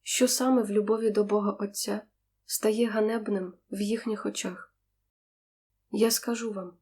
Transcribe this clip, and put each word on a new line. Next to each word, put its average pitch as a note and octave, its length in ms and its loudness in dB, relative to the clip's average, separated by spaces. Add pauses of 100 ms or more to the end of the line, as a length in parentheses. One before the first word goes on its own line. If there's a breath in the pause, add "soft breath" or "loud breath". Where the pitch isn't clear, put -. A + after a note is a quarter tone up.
Що - 260 2
саме B3+ 360 4
в G3+ 80 -4
любові G#3+ 380 2
до G#3 140 2
Бога G3+ 280 2
Отця G3+ 500 -6 (440)
стає A3 420 2
ганебним G#3+ 640 0 (180)
в G3+ 100 -6
їхніх G#3+ 440 -2
очах? - 500 -8 (1160)
Я A3+ 200 2
скажу A#3 400 -4
вам. F#3 300 -10